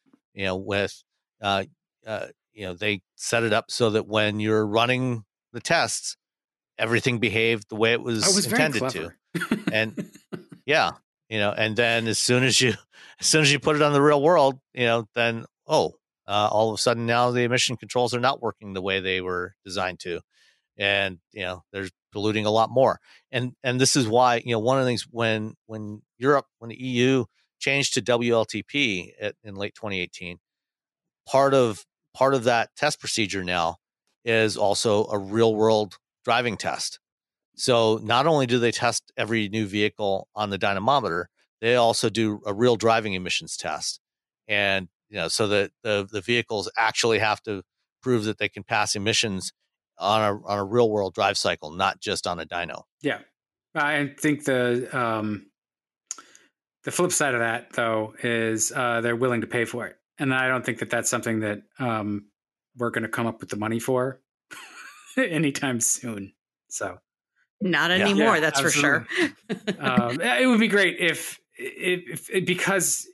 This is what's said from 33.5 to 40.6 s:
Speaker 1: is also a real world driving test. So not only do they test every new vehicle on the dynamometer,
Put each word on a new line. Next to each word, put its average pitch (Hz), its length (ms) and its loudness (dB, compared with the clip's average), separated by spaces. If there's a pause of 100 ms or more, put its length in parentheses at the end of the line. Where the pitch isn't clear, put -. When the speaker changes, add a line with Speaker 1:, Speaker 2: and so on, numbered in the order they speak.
Speaker 1:
is 110 320 2
also 104 520 2
a 104 100 -2
real 107 360 2
world 107 440 2 (260)
driving 117 320 0
test. - 420 -6 (580)
So 113 460 2
not 120 240 2
only 147 200 4
do 123 120 2
they 117 140 2
test - 460 -2
every 110 320 -2
new 107 160 -2
vehicle 104 680 -2
on 107 140 -4
the 98 80 -4
dynamometer, 101 720 0 (320)